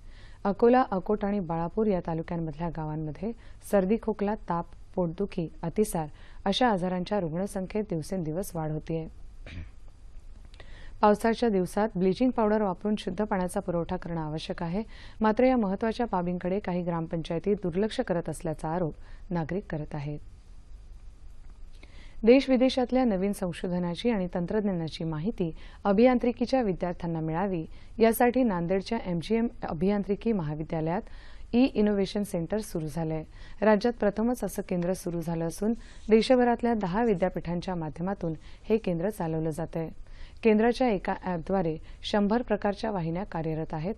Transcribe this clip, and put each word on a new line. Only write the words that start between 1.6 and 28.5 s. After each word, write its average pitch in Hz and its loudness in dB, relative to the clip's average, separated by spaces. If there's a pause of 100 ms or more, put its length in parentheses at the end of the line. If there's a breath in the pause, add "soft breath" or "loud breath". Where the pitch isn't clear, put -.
या 190 2
तालुक्यांमधल्या 165 -4
गावांमध्ये 156 -6 (400 soft breath)
सर्दी, 196 4
खोकला, 208 -2
ताप, 175 -2 (300)
पोटदुखी, 175 -2 (140)
अतिसार 170 0 (380 loud breath)
अशा 214 4
आजारांच्या 185 0
रुग्णसंख्येत 185 -2
दिवसेंदिवस 165 -4
वाढ 156 -2
होतीये. 160 -4 (1900 loud breath)
पावसाच्या 220 6
दिवसात 202 2
ब्लिचिंग 190 4
पावडर 214 4
वापरून 208 0
शुद्ध 202 -4
पाण्याचा 196 0
पुरवठा 175 -2
करणं 170 -4
आवश्यक 156 -6
आहे. 175 -2 (380 loud breath)
मात्र 214 6
या 254 6
महत्त्वाच्या 220 0
बाबींकडे 180 0
काही 180 -2
ग्रामपंचायती 170 -2
दुर्लक्ष 190 0
करत 170 -2
असल्याचा 156 -6
आरोप 160 0 (360 soft breath)
नागरिक 175 -2
करत 156 -6
आहेत. 147 -6 (2000 loud breath)
देशविदेशातल्या 254 6
नवीन 202 2
संशोधनाची 175 -2
आणि 196 0
तंत्रज्ञानाची 180 -2
माहिती 160 -2 (320 loud breath)
अभियांत्रिकीच्या 240 6
विद्यार्थ्यांना 175 -2
मिळावी, 165 -2 (340 soft breath)
यासाठी 233 6
नांदेडच्या 190 0